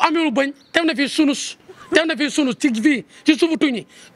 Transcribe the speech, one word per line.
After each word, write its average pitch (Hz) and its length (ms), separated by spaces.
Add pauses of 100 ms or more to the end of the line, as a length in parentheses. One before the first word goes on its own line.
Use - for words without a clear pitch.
ameelu 320 300
bëñ, 277 220 (200)
teew 339 120
na 320 100
fii 254 140
sunus. - 480 (360)
Teew 320 140
na 320 100
fii 277 140
sunus 262 280
ci 294 160
fii, 226 300 (200)
ci 294 140
suufu 330 180
tuñ 277 200
yi. 180 100 (300)